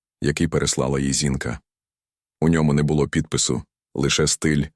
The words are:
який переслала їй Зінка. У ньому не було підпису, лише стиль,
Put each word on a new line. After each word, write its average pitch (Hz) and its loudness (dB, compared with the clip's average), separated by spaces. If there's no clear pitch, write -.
який 78 0
переслала 69 -2
їй 67 -2
Зінка. 65 -4
У 78 2
ньому 78 4
не 73 2
було 73 0
підпису, - -2
лише 73 0
стиль, 76 0